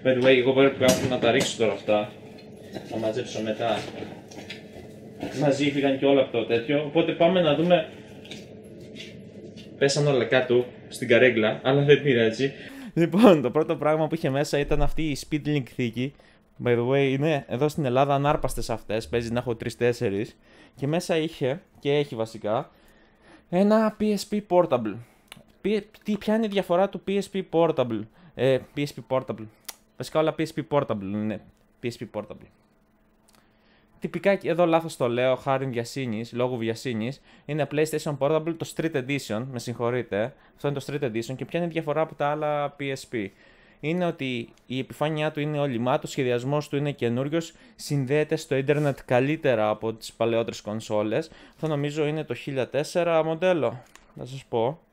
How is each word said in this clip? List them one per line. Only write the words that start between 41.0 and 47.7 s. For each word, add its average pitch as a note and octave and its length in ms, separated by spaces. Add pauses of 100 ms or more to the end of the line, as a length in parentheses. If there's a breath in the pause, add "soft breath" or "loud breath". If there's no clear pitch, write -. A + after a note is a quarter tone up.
Edition. A#2 320
Και C3 80
ποια E3 140
είναι F3 100
η D#3+ 40
διαφορά D#3 280
από D#3+ 140
τα D3 140
άλλα D3 520
P - 20
S C3+ 320
P; G2+ 140 (520 soft breath)
Είναι F3 260
ότι C3 420 (180)
η B2+ 120
επιφάνειά D3+ 520
του D3+ 100
είναι D3 180
όλη C#3 200
μάτ, B2+ 260
ο - 20
σχεδιασμός C3 640
του C#3+ 80
είναι C#3+ 160
καινούριος, C3+ 600 (240 loud breath)